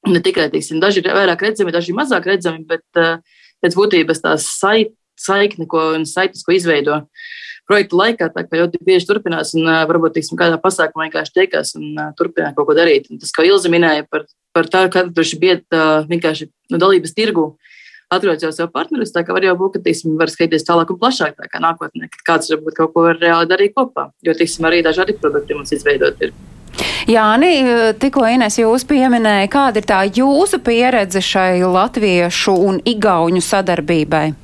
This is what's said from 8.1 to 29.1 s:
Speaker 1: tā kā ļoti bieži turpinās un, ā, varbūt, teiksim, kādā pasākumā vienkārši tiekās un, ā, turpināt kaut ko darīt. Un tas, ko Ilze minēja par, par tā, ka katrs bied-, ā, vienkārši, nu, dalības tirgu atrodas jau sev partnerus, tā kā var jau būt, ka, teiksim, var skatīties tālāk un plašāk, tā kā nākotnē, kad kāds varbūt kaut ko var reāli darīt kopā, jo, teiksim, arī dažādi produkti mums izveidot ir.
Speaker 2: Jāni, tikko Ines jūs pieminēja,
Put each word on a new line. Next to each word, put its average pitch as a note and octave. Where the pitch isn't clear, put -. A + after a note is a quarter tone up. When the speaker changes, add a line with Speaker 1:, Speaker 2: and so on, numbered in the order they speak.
Speaker 1:
tā E3+
kā E3
ļoti E3+
bieži F3+
turpinās E3+
un, D#3+
ā, D#3+
varbūt, E3
teiksim, E3
kādā E3+
pasākumā D#3+
vienkārši -
tiekās F#3
un, D3+
ā, D3+
turpināt E3
kaut D3
ko D3+
darīt. D#3+
Un -
tas, -
ko D#3+
Ilze F#3
minēja D#3+
par, D3+
par E3
tā, F#3
ka F#3
katrs E3
bied-, F3+
ā, D#3
vienkārši, D#3
nu, E3
dalības F#3+
tirgu G3+
atrodas F3+
jau D#3
sev E3+
partnerus, A3
tā E3+
kā F#3
var F#3
jau F#3
būt, F#3+
ka, F3+
teiksim, D#3+
var D#3+
skatīties D#3+
tālāk E3+
un F3+
plašāk, A3
tā -
kā -
nākotnē, E3
kad -
kāds D#3+
varbūt D#3
kaut D#3+
ko E3+
var E3
reāli E3+
darīt G3+
kopā, B3+
jo, D#3+
teiksim, E3
arī E3+
dažādi F3+
produkti D3
mums D3
izveidot C#3+
ir. -
Speaker 2:
Jāni, A3+
tikko C4+
Ines A3+
jūs A#3
pieminēja, A#3